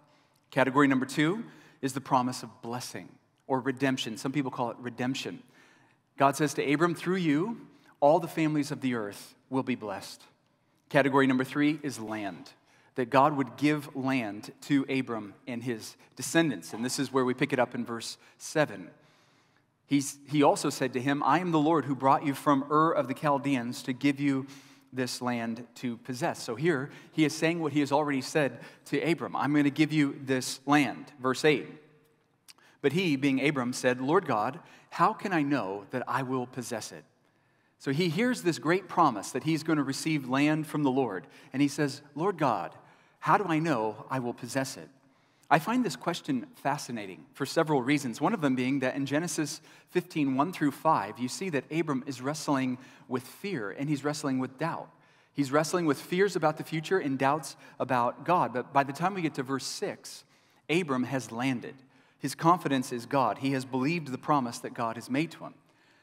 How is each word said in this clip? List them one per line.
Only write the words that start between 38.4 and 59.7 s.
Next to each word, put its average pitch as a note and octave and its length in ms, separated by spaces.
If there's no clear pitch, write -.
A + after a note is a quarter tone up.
this D#3 180
great F3 300
promise B2+ 420
that B2 120
he's D3+ 200
gonna D#3 200
receive C3+ 440
land D3 400
from D3+ 160
the C#3 80
Lord. A2+ 360
And C3 80
he C#3+ 80
says, C#3+ 320
"Lord F3+ 240
God, G#2 380
how D#3+ 180
do G#3 80
I D#3+ 140
know B2 500
I C3 100
will B2 140
possess C3 420
it?" D#2+ 140
I D3+ 100
find A#3 260
this F3+ 100
question D#3 500
fascinating A2 800
for C#3+ 120
several D#3 360
reasons, C3+ 380
one E3+ 140
of G3+ 80
them C#3 120
being C3 260
that B2+ 180
in C#3 80
Genesis D3+ 560
fifteen, D#3 460
one D3+ 160
through D3+ 200
five, A2+ 480
you B2 100
see G3 220
that C3+ 200
Abram D3+ 340
is B2+ 140
wrestling C3 580
with B2 160
fear B2+ 480
and C#3 160
he's C#3+ 160
wrestling C#3+ 360
with B2+ 180
doubt. D#3 320
He's C#3+ 180
wrestling D#3 360
with C#3+ 160
fears F#3 340
about D#3 220
the - 80
future D#3+ 340
and C3+ 180
doubts C#3 380
about B2+ 460
God. E3 260
But B2 220
by C#3 100
the C3+ 80
time E3+ 220
we F#3+ 80
get D3+ 140
to C#3+ 80
verse C3 220
six, - 600